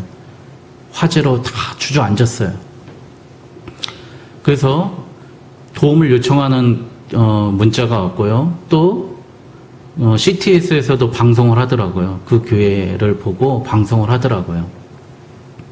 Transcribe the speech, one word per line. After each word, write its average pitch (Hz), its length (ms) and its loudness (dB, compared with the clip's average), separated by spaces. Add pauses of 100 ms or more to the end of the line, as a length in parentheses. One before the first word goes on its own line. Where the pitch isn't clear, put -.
(920)
화재로 143 500 0
다 - 100 -10 (260)
주저앉았어요. 113 720 0 (1900)
그래서 143 640 0 (720)
도움을 147 380 4
요청하는, 127 720 2 (300)
어, 107 420 2
문자가 113 460 0
왔고요. 110 520 -2 (140)
또, 180 500 0 (800)
어, 113 180 2
씨티에스에서도 143 920 0
방송을 117 480 4
하더라고요. 95 680 -2
그 117 200 2
교회를 101 760 0
보고 120 460 -2
방송을 107 460 0
하더라고요. 92 560 -2 (1040)